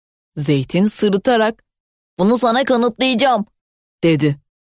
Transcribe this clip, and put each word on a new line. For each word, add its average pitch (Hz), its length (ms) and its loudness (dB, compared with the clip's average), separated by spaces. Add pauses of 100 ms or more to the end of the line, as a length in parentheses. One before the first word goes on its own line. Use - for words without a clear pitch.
(360)
Zeytin 147 500 -2
sırıtarak, 214 800 -2 (560)
"Bunu 214 180 2
sana 247 260 0
kanıtlayacağım," 240 800 0 (580)
dedi. 151 320 2 (400)